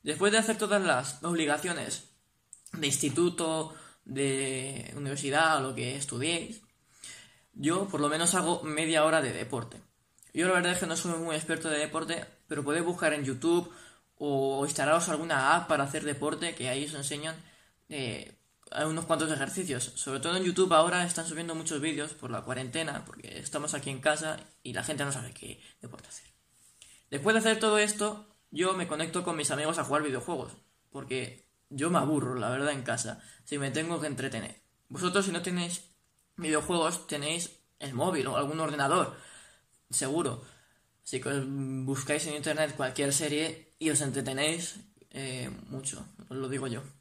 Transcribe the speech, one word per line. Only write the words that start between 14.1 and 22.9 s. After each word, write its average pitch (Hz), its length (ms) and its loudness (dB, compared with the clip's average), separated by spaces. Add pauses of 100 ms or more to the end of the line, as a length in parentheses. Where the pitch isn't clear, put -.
o 135 480 0
instalaros 151 440 2
alguna 156 460 4
app - 140 2
para 143 160 4
hacer 151 200 -4
deporte, 151 500 -2
que 127 140 -4
ahí 135 180 -2
os 156 80 -10
enseñan, 151 420 -6 (520)
eh, 123 500 -6 (480)
unos 160 180 -2
cuantos 160 260 2
ejercicios. 143 680 -2
Sobre 135 240 -4
todo 170 160 0
en 185 80 0
YouTube 180 280 4
ahora 175 320 6
están 170 220 -4
subiendo 165 280 -6
muchos 160 280 -2
vídeos 147 320 -4
por - 160 -12
la 107 100 -4
cuarentena, 131 640 -4